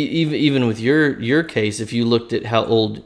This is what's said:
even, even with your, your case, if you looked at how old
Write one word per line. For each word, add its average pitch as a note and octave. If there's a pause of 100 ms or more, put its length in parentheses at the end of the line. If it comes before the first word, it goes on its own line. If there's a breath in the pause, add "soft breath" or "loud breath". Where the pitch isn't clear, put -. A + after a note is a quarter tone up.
(220)
even, D3+
even C3+
with A2
your, C#3+
your C3
case, G#2+
if A2
you A#2+
looked A#2
at -
how A2+
old A2